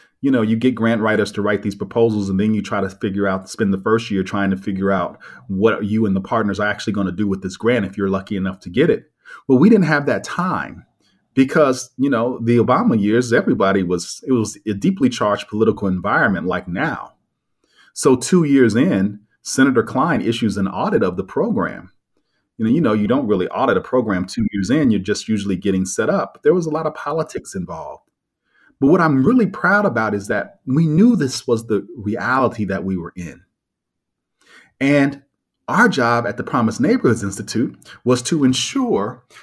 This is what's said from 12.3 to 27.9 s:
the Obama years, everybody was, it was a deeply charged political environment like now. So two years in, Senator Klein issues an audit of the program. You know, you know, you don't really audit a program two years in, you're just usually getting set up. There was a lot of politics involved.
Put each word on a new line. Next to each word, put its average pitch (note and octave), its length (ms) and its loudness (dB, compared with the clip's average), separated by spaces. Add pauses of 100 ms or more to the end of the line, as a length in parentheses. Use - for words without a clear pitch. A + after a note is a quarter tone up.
the A#2+ 140 4
Obama B2 440 4
years, A2+ 320 2
everybody G2+ 520 2
was, F2 420 -6
it C#3 60 0
was A2 340 -2
a G#2+ 80 -2
deeply C#3 340 0
charged G#2 400 -2
political G#2+ 380 0
environment F#2+ 600 -2
like F2+ 200 -4
now. A2 460 -6 (800)
So C3 220 4
two E3+ 260 2
years C3+ 320 4
in, G#2+ 460 0 (220)
Senator B2+ 420 2
Klein C#3 360 -2
issues A2 360 -2
an G2 100 -2
audit A2 380 -2
of F2+ 120 -2
the F#2+ 80 -4
program. G#2+ 680 -4 (640)
You A2+ 80 -4
know, A2 80 2
you D#3+ 80 2
know, A#2+ 120 2
you G#2 140 0
don't B2 220 0
really F#2 220 0
audit A2+ 260 0
a F#2 40 -2
program G#2 440 -2
two A2 260 -4
years G2 180 -4
in, C#3 220 2
you're G#2 80 2
just G2 300 -4
usually G2+ 260 -2
getting F#2 300 0
set A2 260 -4
up. F3+ 320 -4
There D3+ 120 4
was E3+ 120 -2
a D#3 40 -6
lot D#3 160 -4
of D3+ 80 -6
politics D3+ 600 -8
involved. D#2+ 480 -12 (800)